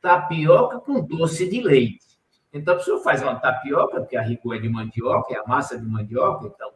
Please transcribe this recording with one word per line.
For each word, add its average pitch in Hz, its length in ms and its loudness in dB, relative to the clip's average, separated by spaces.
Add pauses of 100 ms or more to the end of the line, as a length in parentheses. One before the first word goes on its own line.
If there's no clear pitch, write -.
Tapioca 165 760 4
com 247 260 -2
doce 165 420 -2
de 220 140 -2
leite." 131 440 4 (460)
Então, 151 220 0
a 175 40 2
pessoa - 260 -2
faz - 180 2
uma 127 140 -2
tapioca, 135 640 -2
porque - 180 -6
a 113 60 -2
rigor 117 320 -4
é 110 40 -6
de 113 100 -4
mandioca, 113 680 -4
é - 20 -6
a - 80 -8
massa 131 320 -2
de 113 80 -10
mandioca, 113 640 -2
então - 280 -14